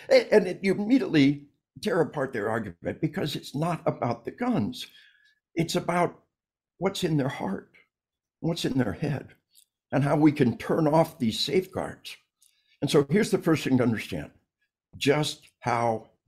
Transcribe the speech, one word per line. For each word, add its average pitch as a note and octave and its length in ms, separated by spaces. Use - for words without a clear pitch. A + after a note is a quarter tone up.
And G#3+ 380
it, F3+ 140
you F#3+ 120
immediately E3+ 720
tear F3+ 200
apart C3+ 300
their G#2 160
argument, G2 540
because D#3 340
it's - 200
not E3 320
about B2 360
the - 60
guns. A#3+ 560
It's E3 200
about F3 440
what's F#3+ 260
in D#3 140
their B2+ 100
heart, - 440
what's E3+ 260
in C3+ 120
their G#2+ 160
head, - 360
and C3+ 120
how C#3+ 120
we D3+ 160
can B2+ 260
turn D#3+ 300
off D#3 300
these A2 220
safeguards. - 760
And C#3+ 100
so C#3+ 180
here's G#3 220
the F#3 80
first D#3+ 240
thing C3 140
to A#2+ 60
understand, G2+ 460
just C#3 520
how A#2 500